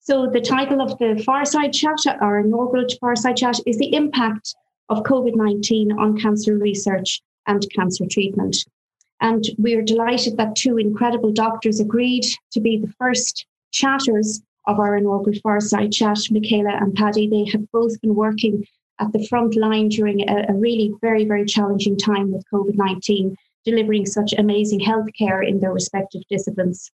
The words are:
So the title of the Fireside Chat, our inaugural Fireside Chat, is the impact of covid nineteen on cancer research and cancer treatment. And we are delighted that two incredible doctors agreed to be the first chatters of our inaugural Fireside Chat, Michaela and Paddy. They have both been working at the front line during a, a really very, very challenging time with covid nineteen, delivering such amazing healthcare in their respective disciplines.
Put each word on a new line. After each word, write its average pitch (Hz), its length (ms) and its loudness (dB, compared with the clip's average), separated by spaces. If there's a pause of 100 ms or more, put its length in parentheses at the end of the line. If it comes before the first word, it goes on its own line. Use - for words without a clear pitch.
So 262 280 0
the 233 120 0
title 269 400 0
of 220 180 -4
the 220 280 0
Fireside 285 480 0
Chat, 302 240 0 (220)
our 208 200 2
inaugural 240 460 2 (140)
Fireside 240 360 0
Chat, 240 300 0
is 233 100 0
the 277 180 0
impact 254 600 -2 (340)
of 214 140 -2
covid 240 340 2
nineteen 208 560 2
on 214 260 2
cancer 214 380 2
research 196 640 -2 (260)
and 202 280 0
cancer 185 360 0
treatment. 196 460 -2 (640)
And 226 240 0 (140)
we 233 160 2
are 220 80 0
delighted 226 560 0
that 214 180 0
two 240 220 0
incredible 220 540 0
doctors 220 480 0
agreed 233 440 0 (280)
to 226 80 -2
be 220 180 2
the 214 200 -4
first 247 460 -2 (280)
chatters 233 680 0 (260)
of 208 120 0
our 202 180 2
inaugural 202 460 0
Fireside 208 500 0
Chat, 214 260 0 (120)
Michaela 214 500 0
and 196 140 0
Paddy. 214 340 2
They 214 220 2
have 214 220 -2
both 226 280 0
been 214 140 2
working 214 500 0 (340)
at 214 140 -2
the 214 140 0
front 233 300 0
line 214 320 2
during 208 400 0
a, 208 200 0
a 202 60 2
really 214 480 0
very, 220 220 2
very 208 200 0
challenging 202 520 0
time 202 340 0
with 185 220 -6
covid 202 240 0
nineteen, 190 600 0 (280)
delivering 214 420 0
such 208 320 -2
amazing 208 420 2
healthcare 214 680 0
in 196 120 0
their 185 140 0
respective 185 580 -6
disciplines. 185 680 -4